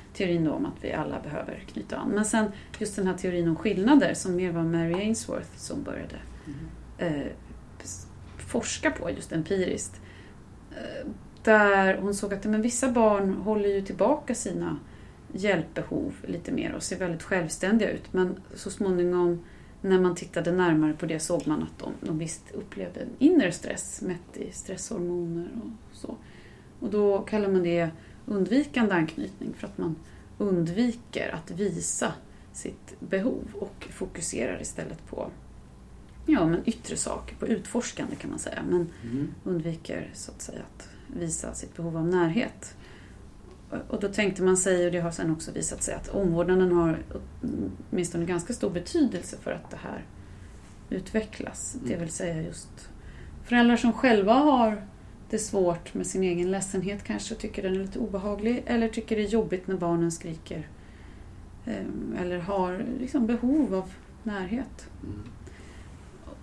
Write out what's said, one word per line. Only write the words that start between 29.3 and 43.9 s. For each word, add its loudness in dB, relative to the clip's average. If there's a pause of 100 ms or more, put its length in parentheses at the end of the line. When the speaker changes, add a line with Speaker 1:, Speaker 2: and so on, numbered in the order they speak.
Speaker 1:
för -10
att -14
man -2 (420)
undviker 0
att -10
visa -2 (400)
sitt -12
behov 0 (100)
och -10
fokuserar -4
istället -10
på, -6 (960)
ja, 6
men 4
yttre -2
saker, -4
på -6
utforskande -2
kan -8
man -6
säga, -8 (100)
men 2 (220)
Speaker 2:
Mm. -2 (160)
Speaker 1:
undviker -4
så -12
att -14
säga -10
att -16 (300)
visa -4
sitt -12
behov -4
av 0
närhet. 0 (1120)
Och -4